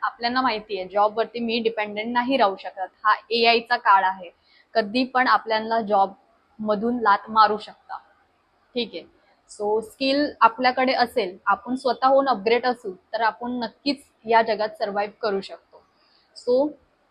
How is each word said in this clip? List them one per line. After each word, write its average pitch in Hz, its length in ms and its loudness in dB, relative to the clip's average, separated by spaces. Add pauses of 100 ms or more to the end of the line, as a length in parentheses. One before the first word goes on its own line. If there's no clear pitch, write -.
आपल्याला 240 400 -4
माहिती 214 380 -4
आहे 185 80 -8
जॉबवरती 214 520 0
मी 233 200 -2
डिपेंडंट 214 480 -4
नाही 247 300 0
राहू 196 220 2
शकत. 185 280 -10 (160)
हा 214 120 4 (160)
एआयचा 233 460 2
काळ 196 260 4
आहे, 185 260 -4 (440)
कधी 220 300 -2
पण 254 240 0
आपल्याला 220 540 0
जॉब 196 300 2 (480)
मधून 214 400 -2
लाथ 208 300 0
मारू 214 280 4
शकता. - 400 -16 (800)
ठीक 233 180 -4
आहे, 160 100 -12 (460)
so 214 320 -2
स्किल 269 500 -2 (100)
आपल्याकडे 254 520 2
असेल, 214 520 -2
आपण 214 300 -2
स्वतःहून 269 520 2
अपग्रेड 233 380 0
असू, 233 260 -4 (220)
तर 220 80 -4
आपण 240 300 -2
नक्कीच 247 520 -6 (220)
या 226 160 4
जगात 220 280 -2
सर्व्हाइव्ह 202 520 -6
करू 196 200 -2
शकतो. - 420 -18 (520)
So 262 340 0 (420)